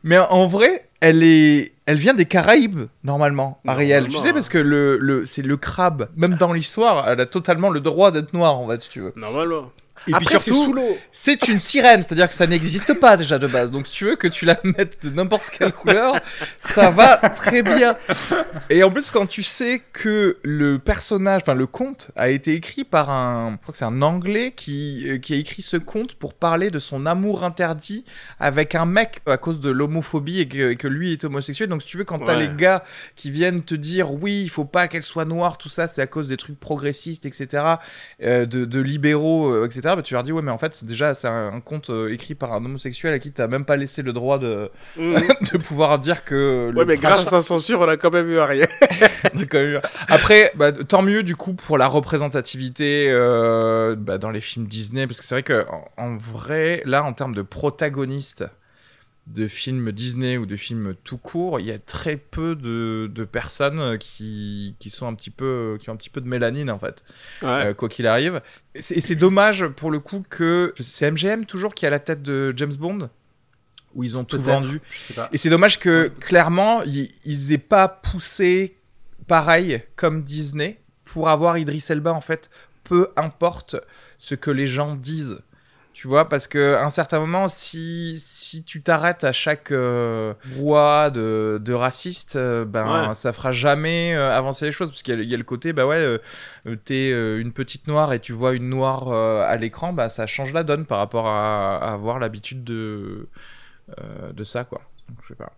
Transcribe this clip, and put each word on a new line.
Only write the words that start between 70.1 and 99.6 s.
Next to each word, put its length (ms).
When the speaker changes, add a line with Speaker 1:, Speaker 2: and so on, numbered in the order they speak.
Speaker 1:
que, 500
c'est 280
M 100
G 120
M 180
toujours 280
qui 120
a 40
la 100
tête 220
de 320
James 200
Bond, 340
où 100
ils 140
ont 60
tout 120
Speaker 3:
Peut-être, 260
Speaker 1:
vendu. 280
Speaker 3:
je 80
sais 160
pas. 180
Speaker 1:
Et 60
c'est 120
dommage 300
que, 280
Speaker 3:
Ouais. 120
Speaker 1:
clairement, 600
ils, 280
ils 300
aient 40
pas 300
poussé 880
pareil 560
comme 260
Disney 580
pour 240
avoir 260
Idris 320
Elba, 240
en 80
fait, 300
peu 340
importe 600
ce 160
que 160
les 160
gens 300
disent. 440
Tu 160
vois, 200
parce 200
que 260
à 100
un 60
certain 300
moment, 280
si, 720
si 460
tu 180
t'arrêtes 400
à 80
chaque, 400
euh, 640
voix 540
de, 520
de 100
raciste, 640
euh, 300
ben, 460
Speaker 2:
Ouais. 40
Speaker 1:
ça 180
fera 200
jamais, 600
euh, 240
avancer 280
les 80
choses. 180
Parce 140
qu'il 100
y 40
a, 40
il 60
y 60
a 20
le 80
côté, 280
bah 140
ouais, 120
euh, 200
euh, 80
t'es, 280
euh, 280
une 120
petite 340
noire 260
et 60
tu 140
vois 220
une 160
noire, 360
euh, 400
à 80
l'écran, 380